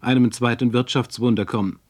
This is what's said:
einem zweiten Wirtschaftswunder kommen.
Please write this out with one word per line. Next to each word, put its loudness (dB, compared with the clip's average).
einem 4
zweiten 0
Wirtschaftswunder 0
kommen. -4